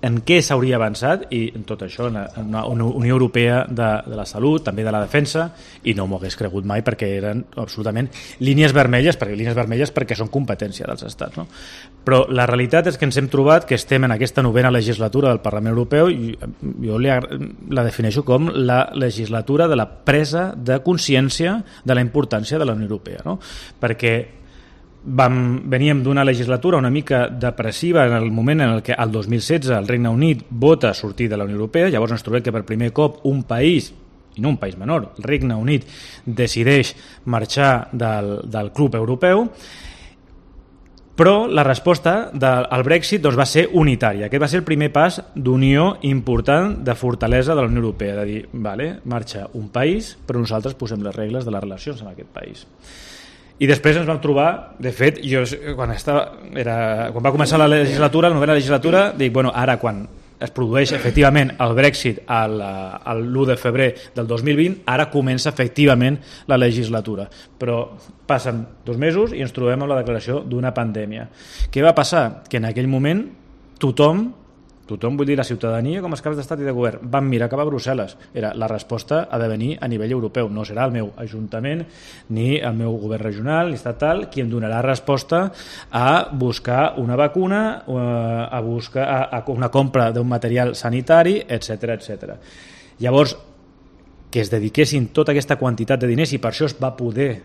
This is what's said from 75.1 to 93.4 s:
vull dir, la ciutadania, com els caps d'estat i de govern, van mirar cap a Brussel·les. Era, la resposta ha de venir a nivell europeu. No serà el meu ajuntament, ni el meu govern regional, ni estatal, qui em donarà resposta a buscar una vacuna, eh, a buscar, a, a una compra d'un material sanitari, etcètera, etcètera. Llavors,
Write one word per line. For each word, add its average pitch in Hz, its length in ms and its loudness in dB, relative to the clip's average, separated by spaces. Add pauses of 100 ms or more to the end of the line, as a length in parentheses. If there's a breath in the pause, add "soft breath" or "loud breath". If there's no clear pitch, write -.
vull 143 80 0
dir, 139 120 0
la 131 100 0
ciutadania, 117 560 -4
com 170 100 -6
els 135 80 -10
caps 151 160 -4
d'estat 143 240 -8
i 139 60 -6
de 131 80 -4
govern, 120 340 -4
van 139 160 0
mirar 120 240 0
cap 135 140 -4
a - 20 0
Brussel·les. 131 460 -4 (260 loud breath)
Era, 107 160 -4
la 110 160 -4
resposta 113 600 -4
ha 123 100 -4
de 117 80 -2
venir 110 220 -4 (100)
a 123 80 -6
nivell 113 240 -4
europeu. 117 400 -4
No 107 140 -8
serà 110 180 -4
el 123 80 -2
meu 110 160 -4 (120)
ajuntament, 113 600 -8 (480 loud breath)
ni 117 300 0
el 117 180 -4
meu 113 240 -4
govern 107 240 -6
regional, 147 460 -2
ni 123 80 -6
estatal, 156 500 -2
qui 135 160 -6
em 113 60 -4
donarà 113 340 -2
resposta 139 640 0 (420 loud breath)
a 123 160 0 (260)
buscar 127 720 0
una 123 160 -2
vacuna, 185 460 0 (240)
eh, 117 580 -2
a 123 160 -6
buscar, 117 480 -4
a, 131 320 -2
a - 20 -12 (120)
una 123 180 -2
compra 131 400 2
d'un 120 160 -2
material 120 480 0
sanitari, 165 640 4 (100)
etcètera, 113 480 -6
etcètera. 101 400 -12 (640 loud breath)
Llavors, 131 340 4 (920)